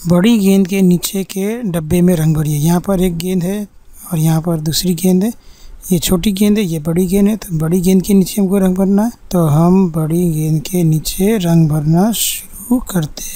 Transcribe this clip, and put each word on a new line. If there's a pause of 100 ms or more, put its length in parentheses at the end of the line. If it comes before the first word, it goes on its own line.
बड़ी
गेंद
के
नीचे
के
डब्बे
में
रंग
भरिए।
यहाँ
पर
एक
गेंद
है (440)
और
यहाँ
पर
दूसरी
गेंद
है, (600)
ये
छोटी
गेंद
है,
ये
बड़ी
गेंद
है।
तो
बड़ी
गेंद
के
नीचे
हमको
रंग
भरना
है, (200)
तो
हम
बड़ी
गेंद
के
नीचे
रंग
भरना
शुरू
करते (120)